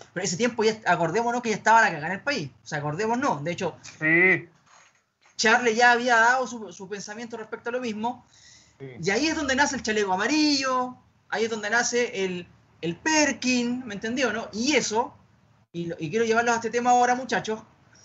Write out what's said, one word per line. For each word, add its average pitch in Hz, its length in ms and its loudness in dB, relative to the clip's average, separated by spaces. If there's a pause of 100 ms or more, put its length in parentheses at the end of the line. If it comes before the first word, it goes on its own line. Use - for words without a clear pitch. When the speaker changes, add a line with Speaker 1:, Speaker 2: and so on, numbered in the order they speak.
(140)
Speaker 1:
pero - 120 -6
ese 175 100 -4
tiempo 233 280 0
ya, 220 240 2
acordémonos 208 560 0
que 233 60 -2
ya 208 60 0
estaba 226 260 6
la 208 80 4
cagada 156 180 -6
en 185 60 -4
el 196 100 -8
país. 214 260 -4 (140)
O - 40 -20
sea, 151 120 -6
acordémonos, 196 640 -2
de 170 80 -4
hecho, 175 260 -6 (220)
Speaker 2:
Sí. 170 500 4 (880)
Speaker 1:
Charles 226 380 2
ya 240 160 6
había 240 260 2
dado 247 300 4
su, 220 240 -12
su 185 160 -16
pensamiento 208 500 -12
respecto 220 320 -10
a 233 40 -6
lo 262 60 -2
mismo. 233 460 -6 (540)
Speaker 3:
Sí. 139 80 -14 (160)
Speaker 1:
Y 175 60 0
ahí 254 180 0
es 311 80 -2
donde 269 200 -2
nace 277 200 2
el 226 80 -8
chaleco 208 300 0
amarillo, 262 840 0 (320)
ahí 214 160 -2
es 220 40 -4
donde 208 200 -6
nace 226 560 0
el, 180 220 -6 (340)
el 170 160 -4
Perkin, 254 880 0
¿me 202 100 -10
entendió, 226 380 -2
no? 214 200 -8
Y 247 220 -2
eso, 233 380 0 (580)
y, 170 160 -8
lo, 170 120 -8
y 156 100 -6
quiero 226 160 0
llevarlos 233 280 4
a 226 40 2
este 226 120 -4
tema 240 220 2
ahora, 247 240 6
muchachos, 220 460 -4 (440)